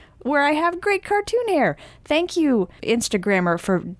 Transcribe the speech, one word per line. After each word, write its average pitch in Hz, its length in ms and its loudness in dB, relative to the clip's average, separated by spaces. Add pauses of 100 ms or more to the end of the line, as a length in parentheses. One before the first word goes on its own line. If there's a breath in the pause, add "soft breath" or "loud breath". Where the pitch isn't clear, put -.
(220 loud breath)
where 285 200 0
I 285 100 2
have 339 280 0
great 403 240 -2
cartoon 415 440 -2
hair. 254 280 2 (280 loud breath)
Thank 330 320 0
you, 262 320 2 (140 loud breath)
Instagrammer, 185 760 0
for 185 200 0 (200)